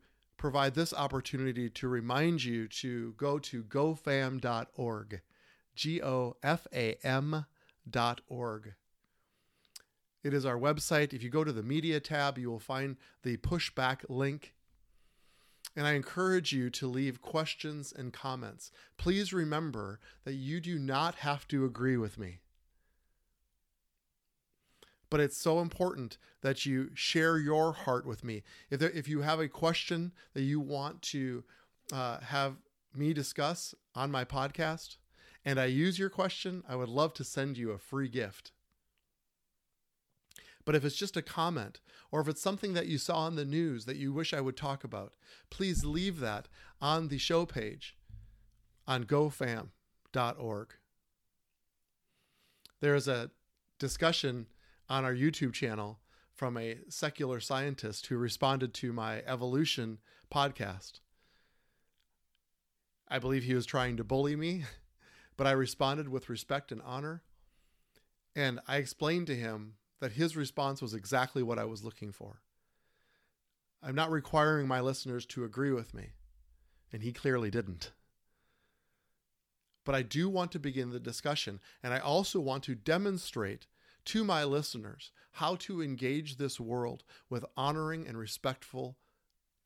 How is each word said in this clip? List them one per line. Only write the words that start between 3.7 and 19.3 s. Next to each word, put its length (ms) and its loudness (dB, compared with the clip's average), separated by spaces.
dot 340 0
org, 480 -4
G 280 0
O 400 0
F 320 2
A 280 2
M 440 0
dot 400 2
org. 460 -6
It 80 2
is 100 2
our 140 2
website. 540 2
If 100 -8
you 80 -6
go 140 4
to 80 0
the 100 -2
media 380 0
tab, 360 0
you 140 -4
will 80 -4
find 380 -4
the 140 0
pushback 720 0
link. 460 -4
And 100 2
I 60 6
encourage 600 2
you 180 2
to 180 -4
leave 340 -2
questions 760 -4
and 160 -6
comments. 600 -8
Please 360 2